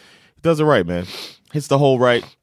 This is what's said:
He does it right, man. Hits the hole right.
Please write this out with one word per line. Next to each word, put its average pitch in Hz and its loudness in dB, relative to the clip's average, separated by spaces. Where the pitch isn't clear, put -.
He - -20
does 160 0
it 156 0
right, 127 2
man. 87 -4
Hits 151 -6
the 139 2
hole 135 2
right. 123 2